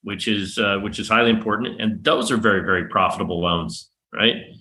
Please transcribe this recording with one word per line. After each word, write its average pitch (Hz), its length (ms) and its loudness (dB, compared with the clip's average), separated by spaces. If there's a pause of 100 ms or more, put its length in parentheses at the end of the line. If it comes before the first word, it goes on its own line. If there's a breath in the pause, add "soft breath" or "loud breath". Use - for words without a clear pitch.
Which 101 260 -8
is, 101 300 -2
uh, 101 200 0
which 104 200 -6
is 101 100 -6
highly 117 220 4
important. 110 500 -2
And 110 220 -2
those 127 280 2
are 120 80 2
very, 101 240 4
very 90 260 0
profitable 90 520 0
loans, 85 500 -2 (240)
right? 110 220 2 (240 loud breath)